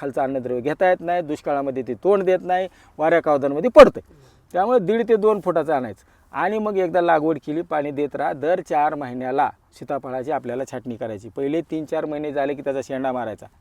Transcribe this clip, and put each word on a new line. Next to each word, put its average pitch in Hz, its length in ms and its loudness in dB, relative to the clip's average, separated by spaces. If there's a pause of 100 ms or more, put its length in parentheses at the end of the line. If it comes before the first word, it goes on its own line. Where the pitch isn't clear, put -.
खालचं 143 200 -4
अन्नद्रव्य 127 400 -2
घेता 156 280 2
येत 180 100 4
नाही, 175 220 -2
दुष्काळामध्ये 143 680 -4
ते 127 60 -4
तोंड 190 300 2
देत 180 180 2
नाही, 180 260 -2 (300)
वाऱ्या 160 220 4
कावदांमध्ये 147 500 2
पडतंय. - 440 6 (400)
त्यामुळे 226 260 2
दीड 214 300 0
ते 226 60 4
दोन 208 240 2
फुटाचं 160 340 0
आणायचं 123 300 -4 (340)
आणि 190 220 0
मग 208 180 -2
एकदा 175 240 2
लागवड 160 360 2 (100)
केली, 156 140 -4
पाणी 151 300 -4
देत 143 240 -4
राहा. 147 180 -2
दर 160 360 0
चार 156 260 2
महिन्याला 127 540 -2 (300)
सीताफळाची 131 520 -6
आपल्याला 123 400 -4
छाटणी 123 240 -8
करायची. 110 340 -8
पहिले 143 320 -2
तीन 160 240 -8
चार 156 200 -4
महिने 151 280 -6
झाले 139 200 -2
की 135 80 -10
त्याचा 139 220 -4
शेंडा 131 280 -4
मारायचा 117 340 -6 (160)